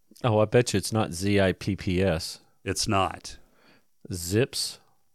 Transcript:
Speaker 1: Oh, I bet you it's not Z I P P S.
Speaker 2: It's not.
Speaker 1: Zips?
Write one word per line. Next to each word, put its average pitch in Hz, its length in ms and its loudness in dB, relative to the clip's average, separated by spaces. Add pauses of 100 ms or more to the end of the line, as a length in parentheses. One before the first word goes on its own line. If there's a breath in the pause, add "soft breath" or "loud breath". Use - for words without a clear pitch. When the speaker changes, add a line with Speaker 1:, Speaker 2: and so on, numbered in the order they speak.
(240)
Speaker 1:
Oh, 110 160 4
I 107 60 4
bet 123 280 2
you 104 40 0
it's - 160 -2
not 110 200 0
Z 98 260 2
I 95 120 4
P - 240 -4
P 92 260 0
S. 87 380 -2 (240)
Speaker 2:
It's - 240 -4
not. 98 500 -2 (760 soft breath)
Speaker 1:
Zips? 92 640 -2 (360)